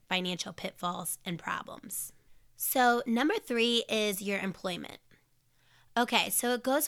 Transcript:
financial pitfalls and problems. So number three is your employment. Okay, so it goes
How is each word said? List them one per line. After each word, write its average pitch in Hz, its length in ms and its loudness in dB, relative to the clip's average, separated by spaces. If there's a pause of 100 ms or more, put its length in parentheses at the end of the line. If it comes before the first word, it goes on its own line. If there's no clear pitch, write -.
(100)
financial 180 420 -2
pitfalls 180 720 -6
and 175 140 -4
problems. - 760 -8 (420)
So 240 520 4
number 262 300 4
three 233 520 2
is 214 320 0
your 196 200 -2
employment. 185 580 -6 (1000)
Okay, 233 320 4
so 247 240 0
it 240 100 -2
goes 277 260 2